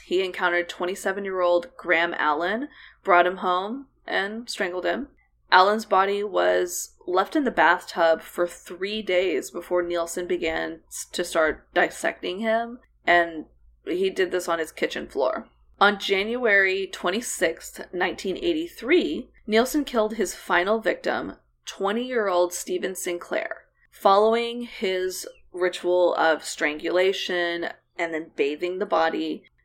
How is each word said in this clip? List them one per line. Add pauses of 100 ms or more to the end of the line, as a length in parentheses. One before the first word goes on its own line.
He
encountered
twenty-seven-year-old
Graham
Allen, (340)
brought
him
home, (200)
and
strangled
him. (400)
Allen's
body
was (120)
left
in
the
bathtub
for
three
days
before
Nielsen
began
s-,
to
start
dissecting
him, (260)
and (400)
he
did
this
on
his
kitchen
floor. (320)
On
January
twenty-sixth,
nineteen
eighty-three, (180)
Nielsen
killed
his
final
victim, (280)
twenty-year-old
Stephen
Sinclair. (260)
Following
his (280)
ritual
of
strangulation (280)
and
then
bathing
the
body, (220)